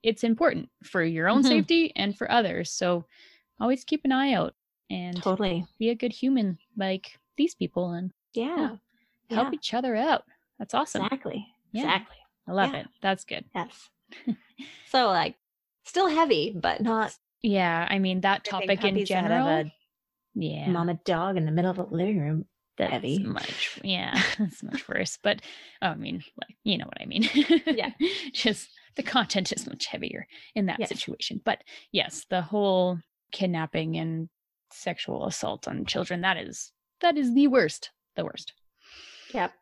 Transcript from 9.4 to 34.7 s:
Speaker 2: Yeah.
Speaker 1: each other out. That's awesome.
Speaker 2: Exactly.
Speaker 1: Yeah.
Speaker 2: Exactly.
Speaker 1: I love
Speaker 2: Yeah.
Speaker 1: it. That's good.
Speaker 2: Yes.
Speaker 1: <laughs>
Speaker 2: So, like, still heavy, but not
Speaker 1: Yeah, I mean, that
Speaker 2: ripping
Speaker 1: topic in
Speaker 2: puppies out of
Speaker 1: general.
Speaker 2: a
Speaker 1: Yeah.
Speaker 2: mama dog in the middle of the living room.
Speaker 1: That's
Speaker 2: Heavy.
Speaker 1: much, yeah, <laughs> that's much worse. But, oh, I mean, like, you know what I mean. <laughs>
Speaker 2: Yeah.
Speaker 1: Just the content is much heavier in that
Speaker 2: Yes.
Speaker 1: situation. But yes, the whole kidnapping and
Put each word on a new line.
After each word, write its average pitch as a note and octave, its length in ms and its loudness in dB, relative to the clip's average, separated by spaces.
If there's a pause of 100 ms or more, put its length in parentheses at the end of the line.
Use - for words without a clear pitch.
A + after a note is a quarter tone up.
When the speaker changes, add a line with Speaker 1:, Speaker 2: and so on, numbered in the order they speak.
Speaker 2:
Yeah. - 40 -4
Speaker 1:
each - 180 -6
other B3 220 0
out. C4+ 280 2 (340)
That's G#3 160 -10
awesome. A#3+ 300 0
Speaker 2:
Exactly. G#3+ 420 -6 (260)
Speaker 1:
Yeah. A3 100 -4
Speaker 2:
Exactly. F#3+ 340 -2 (320)
Speaker 1:
I F3 40 -6
love G3 200 2
Speaker 2:
Yeah. - 80 -6
Speaker 1:
it. - 80 -14 (140)
That's G3 220 0
good. - 200 -8 (100)
Speaker 2:
Yes. - 340 -10 (380)
Speaker 1:
<laughs> A#3 100 -2 (520)
Speaker 2:
So, B3+ 200 4
like, F3 260 2 (500)
still F#4 240 2
heavy, C#4 480 4
but - 240 0
not A3 340 0 (280)
Speaker 1:
Yeah, F3 480 2
I G3 80 2
mean, F#3 240 2
that G3 240 2
Speaker 2:
ripping G#3 40 -6 (100)
Speaker 1:
topic F#3+ 240 0
in G3 100 4
Speaker 2:
puppies G3 160 0
out F#3 140 2
of - 60 0
Speaker 1:
general. E3+ 180 4
Speaker 2:
a D#3 240 0 (640)
Speaker 1:
Yeah. D3+ 360 -4
Speaker 2:
mama E3+ 240 2 (100)
dog F3+ 320 0
in D#3+ 80 2
the D#3 80 0
middle F3 180 4
of F#3 60 -2
the F3+ 80 -4
living F3+ 360 0
room. D#3 260 0 (320)
Speaker 1:
That's - 140 0
Speaker 2:
Heavy. C3 260 -2
Speaker 1:
much, - 680 -4
yeah, F#3+ 280 -2
<laughs> - 260 0
that's - 240 -4
much - 260 -10
worse. - 340 -4
But, G3+ 200 0 (400)
oh, F#3+ 60 0
I D#3 80 -2
mean, - 260 -8 (180)
like, - 240 -14
you G#3 140 2
know - 80 -8
what - 160 -14
I - 40 -10
mean. - 280 0
<laughs> D4 320 4
Speaker 2:
Yeah. B3+ 240 0 (420)
Speaker 1:
Just - 380 -2 (240)
the C#4 80 -6
content G#3 500 0
is - 140 -6
much - 200 -8
heavier - 400 -8 (280)
in G3+ 120 0
that E3+ 140 -2
Speaker 2:
Yes. - 80 -2
Speaker 1:
situation. - 560 -6
But - 180 0 (300)
yes, - 380 -2
the F3+ 120 0
whole F#3 560 2 (340)
kidnapping D#3+ 640 -2
and E3 300 -4 (440)